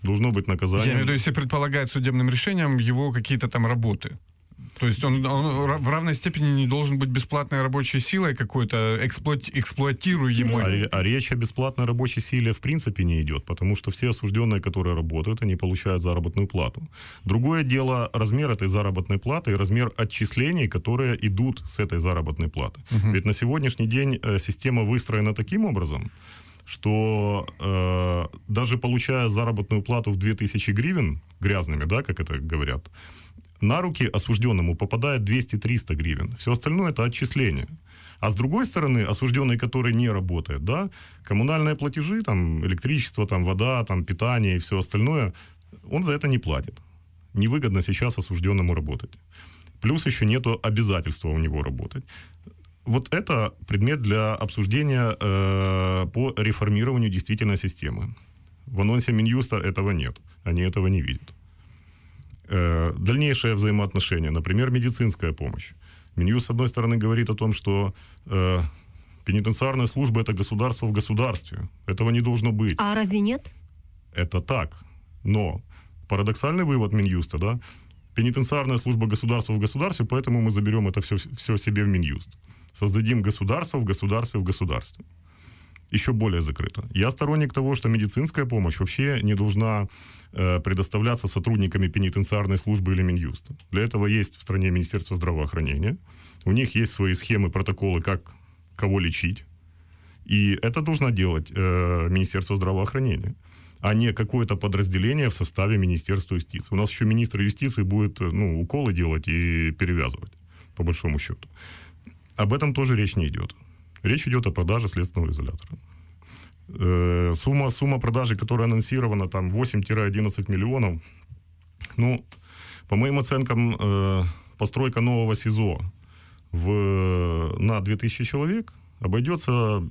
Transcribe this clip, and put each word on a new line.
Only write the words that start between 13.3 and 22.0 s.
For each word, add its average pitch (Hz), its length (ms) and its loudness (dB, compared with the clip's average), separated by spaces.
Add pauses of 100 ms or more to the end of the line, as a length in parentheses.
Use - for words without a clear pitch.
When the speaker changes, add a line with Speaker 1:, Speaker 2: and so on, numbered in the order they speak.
Speaker 1:
потому 95 320 0
что - 140 -6
все 123 180 -2
осуждённые, 107 520 0
которые 90 340 0
работают, 80 480 -2
они 95 140 0
получают 92 460 0
заработную 87 440 0
плату. 90 420 -4 (360)
Другое 131 380 2
дело — 127 520 0
размер 117 360 2
этой 95 180 0
заработной 95 500 0
платы 143 320 -2
и 98 40 4
размер 104 440 2
отчислений, 120 680 0
которые 123 580 0
идут 107 400 0
с - 120 -8
этой 95 200 -2
заработной 80 500 -2